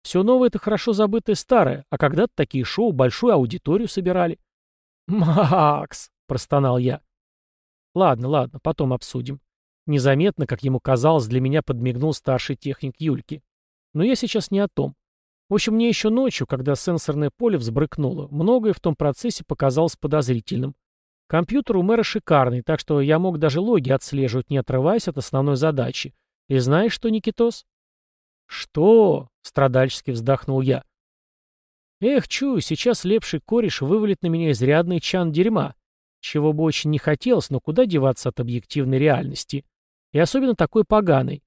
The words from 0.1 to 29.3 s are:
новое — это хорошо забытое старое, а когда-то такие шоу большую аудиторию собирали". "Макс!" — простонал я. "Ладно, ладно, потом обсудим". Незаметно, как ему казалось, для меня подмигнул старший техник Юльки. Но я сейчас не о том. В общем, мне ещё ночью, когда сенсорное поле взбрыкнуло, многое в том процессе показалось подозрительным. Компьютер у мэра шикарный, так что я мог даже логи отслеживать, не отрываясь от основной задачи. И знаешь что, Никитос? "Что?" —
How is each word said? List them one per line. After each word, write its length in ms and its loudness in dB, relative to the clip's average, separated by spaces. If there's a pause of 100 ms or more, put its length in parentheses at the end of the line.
новое — 260 4
это 80 -6
хорошо 360 -2
забытое 420 0
старое, 560 0
а 80 -6
когда-то 340 2
такие 300 -2
шоу 300 0
большую 400 2
аудиторию 540 0
собирали". 520 -2 (680)
"Макс!" — 1000 2 (180)
простонал 520 0
я. 220 -2 (920)
"Ладно, 360 2
ладно, 340 -2
потом 300 -2
обсудим". 480 -8 (440)
Незаметно, 600 2
как 160 -6
ему 160 0
казалось, 480 2
для 120 0
меня 220 0
подмигнул 520 -4
старший 420 -4
техник 420 -8
Юльки. 460 -6 (500)
Но 100 0
я 120 2
сейчас 360 -4
не 80 0
о 80 0
том. 280 -6 (540)
В 40 -2
общем, 220 0
мне 140 2
ещё 200 0
ночью, 380 -2
когда 280 -2
сенсорное 600 -4
поле 220 0
взбрыкнуло, 720 -4
многое 440 2
в 60 -6
том 160 -2
процессе 500 -4
показалось 520 0
подозрительным. 760 -2 (520)
Компьютер 500 -2
у 60 0
мэра 200 2
шикарный, 580 0
так 180 -2
что 220 0
я 180 2
мог 180 -2
даже 220 0
логи 320 0
отслеживать, 580 -2
не 80 0
отрываясь 500 0
от 100 -6
основной 400 0
задачи. 560 -2 (340)
И 100 0
знаешь 360 2
что, 160 -4
Никитос? 560 -2 (800)
"Что?" — 840 2 (140)